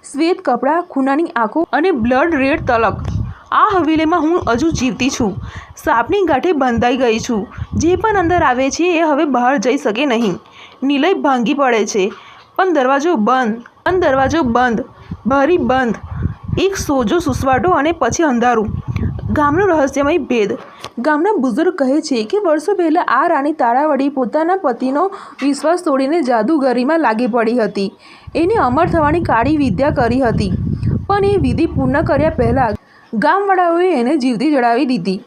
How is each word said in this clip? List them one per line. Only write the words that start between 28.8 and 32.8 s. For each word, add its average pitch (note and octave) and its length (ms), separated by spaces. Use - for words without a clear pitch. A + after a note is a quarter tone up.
થવાની D#4+ 320
કાળી C#4 360
વિદ્યા C4 340
કરી B3 300
હતી, G#3+ 320
પણ G4 180
એ G4+ 120
વિધિ D4 300
પૂર્ણ C#4 360
કર્યા D#4 280
પહેલાં A#3+ 420